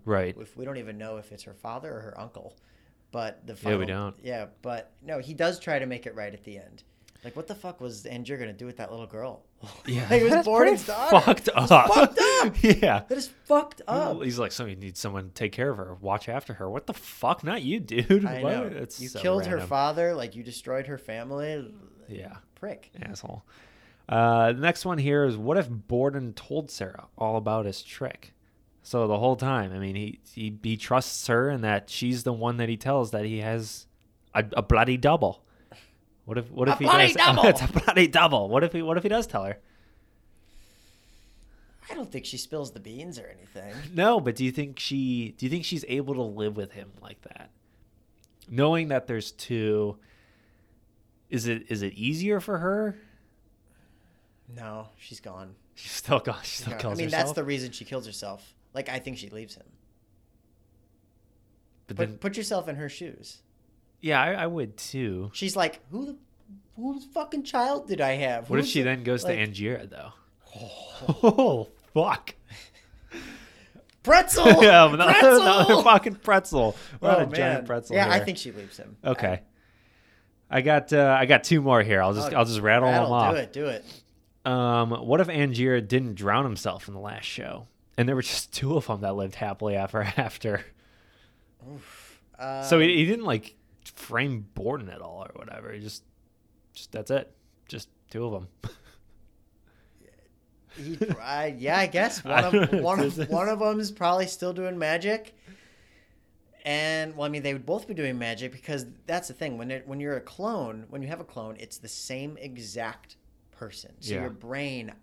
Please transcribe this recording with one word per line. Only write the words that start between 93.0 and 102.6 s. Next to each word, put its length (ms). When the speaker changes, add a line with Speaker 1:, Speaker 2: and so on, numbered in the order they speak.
Speaker 1:
didn't, 180
like, 320
frame 600
Borden 360
at 100
all 240
or 100
whatever. 380
He 80
just, 240
just, 180
that's 180
it. 220
Just 200
two 160
of 80
'em. 140
<laughs> 80
Speaker 2:
He, 220
I, 340
yeah, 220
I 80
guess 380
Speaker 1:
<laughs> 0
Speaker 2:
one 100
Speaker 1:
I 60
don't 140